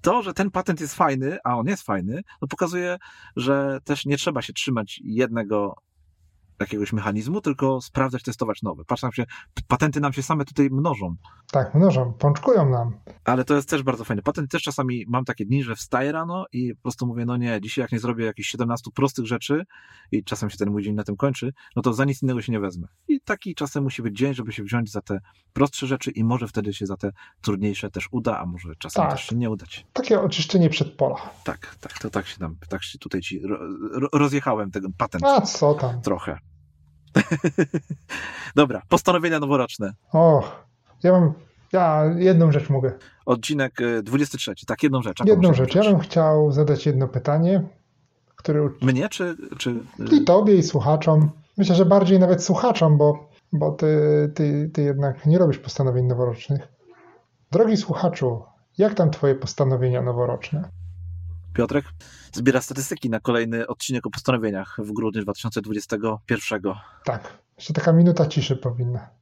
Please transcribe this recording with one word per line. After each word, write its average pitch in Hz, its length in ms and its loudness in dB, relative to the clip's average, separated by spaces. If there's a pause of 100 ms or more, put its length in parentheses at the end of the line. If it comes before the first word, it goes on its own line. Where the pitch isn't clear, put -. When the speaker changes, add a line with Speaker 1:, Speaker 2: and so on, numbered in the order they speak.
Speaker 1:
to, 226 200 2
że 190 120 -8
ten 196 180 -2
patent 180 300 -4
jest 147 140 -10
fajny, 143 480 0
a 123 140 -2
on 117 100 -2
jest 196 160 -4
fajny, 104 380 -4 (180)
to 143 80 -6
pokazuje, 180 500 -4 (380)
że 139 480 -2
też 143 220 -6
nie 143 120 0
trzeba 139 240 -4
się - 120 -12
trzymać 113 500 -4
jednego 107 720 -2 (840)
jakiegoś 104 340 -4
mechanizmu, 107 480 -4
tylko 135 400 -2
sprawdzać, 131 420 -4
testować 113 380 -6
nowe. 92 240 -8
Patrz, - 180 -4
nam 123 80 -4
się, 120 140 -4 (280)
p-, - 140 -10
patenty 147 320 0
nam 143 140 -2
się 135 100 -6
same 151 220 -2
tutaj 139 260 0
mnożą. 131 440 -2 (360)
Speaker 2:
Tak, 135 240 0
mnożą, 135 380 4
pączkują 147 560 2
nam. 117 280 -2 (280)
Speaker 1:
Ale 127 200 0
to 147 100 2
jest 139 140 -2
też 143 140 -2
bardzo 120 200 -2
fajne. 104 180 -4
Patent 143 300 -4
też 165 120 -4
czasami 123 440 -4
mam 123 180 -2
takie 110 200 -6
dni, 135 180 0
że 117 120 -6
wstaję 135 360 -4
rano 170 420 -8
i 123 220 -6
po - 60 -20
prostu 123 260 -6
mówię, 117 180 -6
no 123 120 -4
nie, 117 240 -2
dzisiaj 110 220 -6
jak - 80 -4
nie 117 80 -2
zrobię 117 260 -4
jakichś 107 240 -6
siedemnastu 117 420 -4
prostych 131 340 -2
rzeczy 143 400 -4 (460)
i 107 120 -2
czasem 104 260 -6
się - 80 -12
ten 101 140 -2
mój 104 120 -4
dzień 104 120 -4
na 104 80 -4
tym 101 140 -6
kończy, 139 360 -4 (220)
no 120 60 -2
to 123 120 0
za 135 120 0
nic 139 180 -2
innego 127 180 -2
się 123 100 -6
nie 110 80 -2
wezmę. 90 280 -8 (200)
I 285 140 0
taki 190 340 -8
czasem 143 280 -4
musi 131 180 -6
być 104 160 -6
dzień, 135 160 0
żeby 110 180 -8
się 107 120 -10
wziąć 107 280 -2
za 104 100 -6
te 98 180 -6 (340)
prostsze 135 340 0
rzeczy 131 240 -4
i 110 120 -2
może 117 240 0
wtedy 104 260 -4
się - 120 -8
za 95 120 -6
te 101 140 -6 (300)
trudniejsze 101 500 -4
też - 200 -8
uda, 120 280 -4
a 87 60 -10
może 87 300 -12
czasem 160 280 -4
Speaker 2:
Tak. 143 80 0
Speaker 1:
też 135 120 -6
się 113 120 -6
nie 120 140 -2
udać. - 440 -10
Speaker 2:
Takie 220 280 0
oczyszczenie 170 480 2
przedpola. 143 480 -2 (260)
Speaker 1:
Tak, - 320 -12
tak, - 240 -16
to 107 100 -8
tak 101 180 -4
się - 120 -16
nam, 82 160 -8 (140)
tak 95 140 -8
się - 160 -14
tutaj - 220 -6
ci 92 180 -10
ro-, 98 200 -6 (340)
ro-, 131 200 -4
rozjechałem 135 580 0
tego 95 160 -6 (100)
patent. - 260 -4
Speaker 2:
A 277 180 6
co 151 320 2
tam? 120 280 -2
Speaker 1:
Trochę. 92 360 -4 (760)
<laughs> - 100 4 (1300)
Dobra, 127 340 4
postanowienia 175 500 2
noworoczne. 127 540 0 (180)
Speaker 2:
Och, 160 540 4 (380)
ja 180 80 6
mam, 170 220 6 (380)
ja 160 320 4 (140)
jedną 170 340 6
rzecz 143 180 0
mogę. 131 240 2 (320)
Speaker 1:
Odcinek, 127 560 0
e, 117 220 0
dwudziesty 139 340 -2
trzeci, - 280 -10
tak, - 180 -4
jedną 135 180 2
rzecz. 107 180 -6
Jaką 202 120 4
Speaker 2:
Jedną 175 200 6
Speaker 1:
chciałbyś 127 60 4
Speaker 2:
rzecz. 131 180 0
Ja 202 80 6
Speaker 1:
rzecz? 214 100 6
Speaker 2:
bym 165 80 4
chciał 156 500 4
zadać 151 340 2
jedno 135 220 2
pytanie, 165 560 2 (720)
które 151 280 0
u- 143 60 0 (160)
Speaker 1:
Mnie, 135 240 2
czy, 175 280 -4 (200)
czy, 120 220 -4 (320)
Speaker 2:
I - 120 6
tobie, 202 320 8
i 170 80 6
słuchaczom. 151 640 4 (280)
Myślę, 180 180 4
że 175 100 6
bardziej 190 340 6
nawet 180 240 4
słuchaczom, 165 540 4
bo, 147 320 4 (240)
bo 156 180 0
ty, 156 160 0 (480)
ty, 147 380 0
ty 151 80 0
jednak 139 440 0
nie 156 120 6
robisz 156 200 4
postanowień 127 480 0
noworocznych. 123 640 -2 (840)
Drogi 214 260 4
słuchaczu, 147 640 -2 (340)
jak 208 160 4
tam 165 180 4
twoje 139 240 2
postanowienia 127 640 0
noworoczne? 123 680 -4 (840)
Speaker 1:
Piotrek 135 320 0 (480)
zbiera 123 280 2
statystyki 135 480 -6
na 110 100 -2
kolejny 117 480 -2
odcinek - 400 -6
o - 20 -4
postanowieniach 107 720 -4
w 104 140 -8
grudniu 110 300 -4
dwa 101 100 -6
tysiące 113 280 -6
dwudziestego 107 640 -6
pierwszego. 101 520 -4 (280)
Speaker 2:
Tak. - 320 -8 (200)
Jeszcze - 160 -10
taka 165 200 2
minuta 170 320 6
ciszy 139 320 -2
powinna. 120 520 -6 (120)